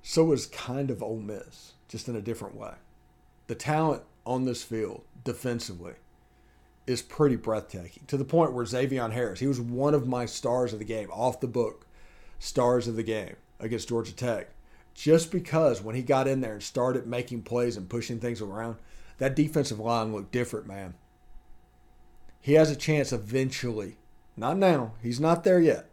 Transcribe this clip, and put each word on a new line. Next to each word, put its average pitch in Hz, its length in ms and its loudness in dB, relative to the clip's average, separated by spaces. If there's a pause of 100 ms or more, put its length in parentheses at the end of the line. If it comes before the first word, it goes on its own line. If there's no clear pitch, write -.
so 165 300 4
is 123 140 0
kind 131 440 -6
of 113 120 -4
Ole 110 180 -6
Miss, - 520 -12 (160)
just - 200 -10
in 117 80 -6
a 107 40 -6
different 110 340 -8
way. 107 200 -12 (720)
The 120 80 -6
talent 151 480 0 (240)
on 127 180 0
this 123 180 -2
field 110 420 -4 (200)
defensively 107 720 -6 (920)
is 127 140 -2
pretty 143 360 2
breathtaking, 101 720 -6
to 139 100 -2
the 135 80 -2
point 160 260 4
where 123 140 -2
Xavion 127 460 0
Harris, 110 280 -4
he 131 60 0
was 135 120 0
one 123 360 0
of 131 120 2
my 123 200 -2
stars 120 480 0
of 107 40 -8
the 107 60 -8
game, 107 260 -6
off 120 300 0
the 139 60 -2
book 117 400 -2 (520)
stars 123 480 2
of 113 100 -2
the 113 60 -2
game 107 340 -4 (220)
against 113 300 -6
Georgia 117 260 -2
Tech, 113 360 -4 (420)
just 160 380 4
because 156 500 2
when 110 160 -6
he 131 60 -2
got 131 260 4
in 135 140 2
there 110 100 -4
and 104 100 -10
started 127 440 0
making 123 360 -4
plays 120 360 0
and 90 100 -10
pushing 117 320 -4
things 120 220 -4
around, 110 340 -6 (400)
that 131 180 0
defensive 147 460 2
line 110 320 0
looked 101 200 -8
different, 120 340 -2
man. 98 260 -12 (1500)
He 139 100 2
has 156 180 8
a 143 60 -2
chance 147 340 2
eventually, 113 840 -4 (400)
not 135 220 -2
now, 147 340 4 (100)
he's 120 160 -2
not 165 260 4
there 180 160 8
yet 160 320 4